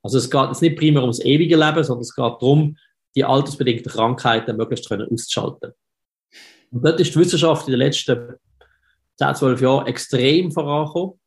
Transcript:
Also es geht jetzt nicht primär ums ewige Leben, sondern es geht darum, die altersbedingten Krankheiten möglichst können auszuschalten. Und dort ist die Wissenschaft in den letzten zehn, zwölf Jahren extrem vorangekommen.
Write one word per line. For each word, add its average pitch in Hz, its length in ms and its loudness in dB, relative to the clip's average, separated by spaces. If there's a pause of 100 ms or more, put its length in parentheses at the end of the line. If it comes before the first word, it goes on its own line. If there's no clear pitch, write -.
Also 107 160 -2
es - 140 -2
geht 135 160 2
jetzt 135 160 -4
nicht 156 140 2
primär 151 260 2
ums 120 160 -2
ewige 156 380 4
Leben, 156 260 2
sondern 123 180 -4
es - 140 -14
geht 131 80 -4
darum, 147 520 2 (400)
die 135 80 0
altersbedingten 131 680 -2
Krankheiten 113 640 0
möglichst 113 320 -6
können 107 220 -4
auszuschalten. - 640 -6 (1000)
Und 123 120 -4
dort 160 160 2
ist - 140 2
die 151 60 2
Wissenschaft 160 480 2
in 131 60 -2
den 123 60 0
letzten 127 560 -2 (800)
zehn, 143 180 -2
zwölf 127 240 0
Jahren 131 280 2
extrem 143 600 0
vorangekommen. 151 680 -2 (120)